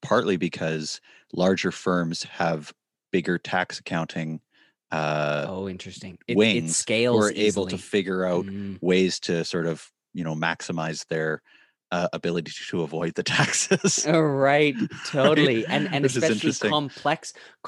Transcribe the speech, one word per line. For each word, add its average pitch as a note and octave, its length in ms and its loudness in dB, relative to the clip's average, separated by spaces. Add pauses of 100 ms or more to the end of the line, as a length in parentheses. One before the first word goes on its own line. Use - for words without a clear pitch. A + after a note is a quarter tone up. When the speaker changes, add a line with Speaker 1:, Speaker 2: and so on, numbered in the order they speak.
Speaker 1:
partly G#2+ 340 2
because D#2 640 -4 (320)
larger F#2 400 2
firms F2 520 -2
have E2 480 -4 (400)
bigger F2+ 260 0
tax - 420 -4
accounting, D#2+ 600 -4 (520)
uh, D2+ 560 0
Speaker 2:
Oh, F#2+ 200 -6
interesting. F#2 580 -12
It, G2 260 6
it E2 160 0
Speaker 1:
wings E2 80 0 (340)
who A#2+ 60 6
Speaker 2:
scales - 20 6
Speaker 1:
are G#2 180 4
able G2+ 320 2
to F#2 80 -4
Speaker 2:
easily. - 20 -2
Speaker 1:
figure F#2 480 0
out F2+ 200 0
Speaker 2:
Mm. G2 360 -8
Speaker 1:
ways F#2 380 4
to E2+ 240 0
sort E2+ 220 -2
of, D#2+ 260 -6 (220)
you F2 100 -6
know, D#2+ 100 -4
maximize D#2+ 760 -4
their, D#2 340 -2 (500)
uh, F2 200 0
ability E2+ 400 -2 (160)
to F2 140 -2
avoid D#2+ 320 -4
the - 80 -4
<laughs> - 20 -2
taxes. - 800 0
Speaker 2:
Oh, D#3+ 140 4
right. C#3+ 600 4
Speaker 1:
<laughs> G3+ 80 -2 (340)
Right? D3 300 4
Speaker 2:
Totally. A2+ 160 0
And, C#3+ 240 0
and C#3+ 120 0
Speaker 1:
Which C3 120 2
is D#3+ 120 2
Speaker 2:
especially - 20 2
Speaker 1:
interesting. G#2+ 400 0
Speaker 2:
complex, D3 600 -2 (360)